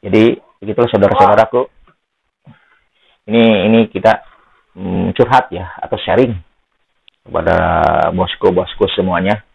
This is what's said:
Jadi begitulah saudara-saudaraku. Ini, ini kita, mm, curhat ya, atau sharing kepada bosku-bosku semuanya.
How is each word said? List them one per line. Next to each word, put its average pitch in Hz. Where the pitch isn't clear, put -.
Jadi 110
begitulah 107
saudara-saudaraku. 110
Ini, 113
ini 113
kita, 98
mm, 92
curhat 120
ya, 90
atau -
sharing 117
kepada 85
bosku-bosku 90
semuanya. 95